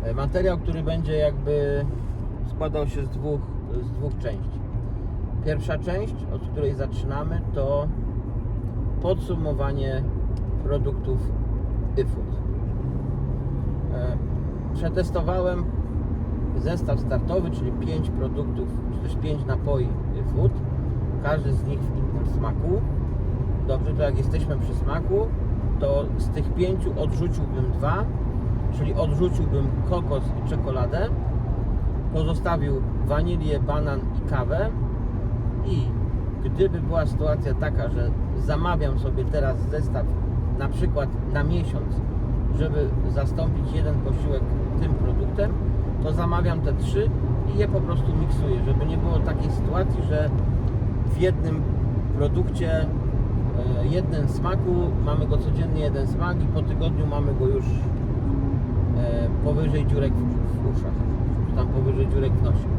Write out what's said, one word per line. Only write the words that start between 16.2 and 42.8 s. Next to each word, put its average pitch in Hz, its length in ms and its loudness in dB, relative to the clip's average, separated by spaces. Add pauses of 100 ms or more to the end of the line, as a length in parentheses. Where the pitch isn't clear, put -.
zestaw - 420 0
startowy, 160 520 0
czyli - 200 -2
pięć - 380 -2
produktów, 120 580 -2 (260)
czy - 60 -4
też - 160 -2
pięć 147 300 -2
napoi 131 420 0 (320)
iFood. - 320 2 (720)
Każdy 143 300 0
z - 140 0
nich - 120 -2
w - 180 -2
innym - 280 0 (120)
smaku. - 440 0 (840)
Dobrze, - 260 0
to - 100 0
jak 139 140 0
jesteśmy - 400 0
przy - 160 -2
smaku, - 420 0 (640)
to 143 260 2 (120)
z - 120 0
tych - 240 0
pięciu 180 380 0 (100)
odrzuciłbym 160 680 0
dwa, 190 340 0 (680)
czyli - 200 0
odrzuciłbym 147 720 2 (220)
kokos 143 340 0 (220)
i - 40 0
czekoladę, 139 600 0 (1040)
pozostawił 160 600 0 (320)
wanilię, 156 540 2
banan 143 400 0
i - 300 -2
kawę. 143 400 0 (960)
I - 180 2 (600)
gdyby 170 340 2
była 156 260 0
sytuacja 151 480 0
taka, 143 360 0
że 123 200 0 (280)
zamawiam 151 600 0
sobie 127 260 0
teraz 135 340 0
zestaw 143 460 0 (540)
na 135 100 0
przykład - 400 0 (240)
na 147 100 2
miesiąc, - 580 0 (560)
żeby 151 320 2 (200)